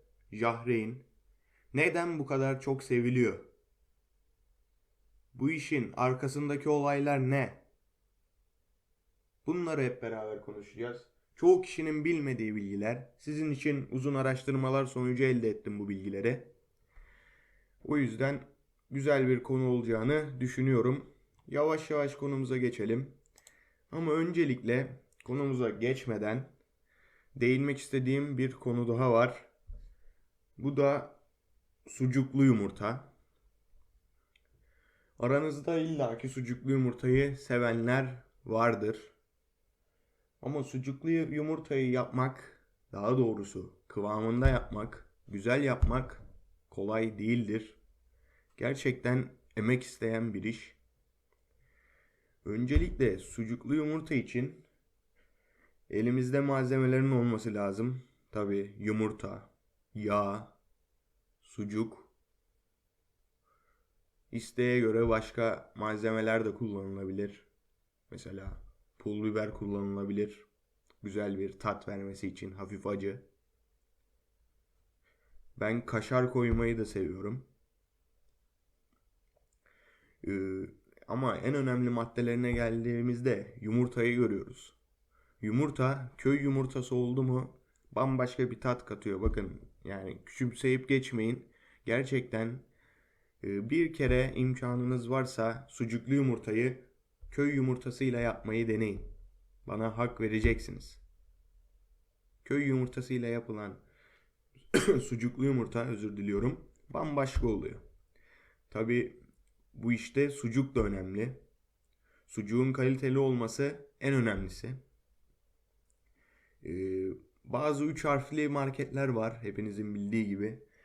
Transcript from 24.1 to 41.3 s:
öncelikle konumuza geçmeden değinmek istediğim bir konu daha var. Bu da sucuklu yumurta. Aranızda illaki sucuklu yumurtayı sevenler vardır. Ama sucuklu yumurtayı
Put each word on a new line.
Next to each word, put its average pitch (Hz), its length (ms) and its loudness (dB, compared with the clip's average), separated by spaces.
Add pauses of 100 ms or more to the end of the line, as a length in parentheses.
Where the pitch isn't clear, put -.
öncelikle 151 880 0 (240)
konumuza 127 440 0
geçmeden 113 800 -2 (840)
değinmek 135 420 2
istediğim 139 600 0
bir 127 140 0
konu 120 360 -2
daha 120 260 4
var. 117 320 4 (1120)
Bu 139 200 -2
da 139 420 2 (680)
sucuklu 131 560 2
yumurta. 107 720 4 (2000)
Aranızda 147 580 0
illaki 143 520 -2
sucuklu 127 420 -4
yumurtayı 131 680 4
sevenler 123 840 0 (220)
vardır. 110 720 0 (1300)
Ama 143 180 -2
sucuklu 135 480 -6
yumurtayı 151 800 0